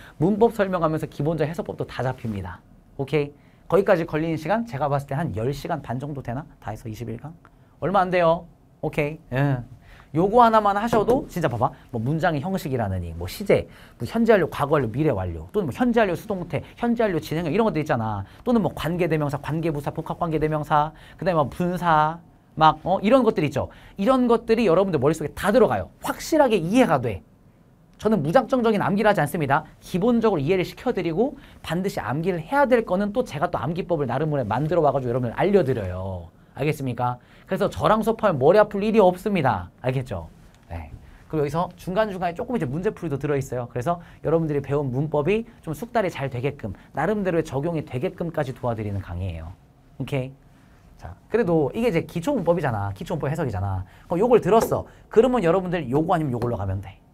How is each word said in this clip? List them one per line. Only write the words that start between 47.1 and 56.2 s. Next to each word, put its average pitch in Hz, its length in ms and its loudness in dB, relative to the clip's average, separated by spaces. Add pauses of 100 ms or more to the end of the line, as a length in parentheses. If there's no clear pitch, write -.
적용이 147 400 -4
되게끔까지 156 720 -6
도와드리는 107 460 -4
강의예요. 87 520 -8 (460)
오케이? 131 340 -6 (640)
자, 85 180 -16 (140)
그래도 170 460 2
이게 226 140 0
이제 165 140 2
기초 170 320 -4
문법이잖아. 151 600 0
기초 - 200 -8
문법 143 160 -4
해석이잖아. 98 540 -2 (220)
그럼 170 120 -2
요걸 233 220 6
들었어. 175 460 2 (220)
그러면 247 360 4
여러분들 175 460 0
요거 160 240 2
아니면 156 180 0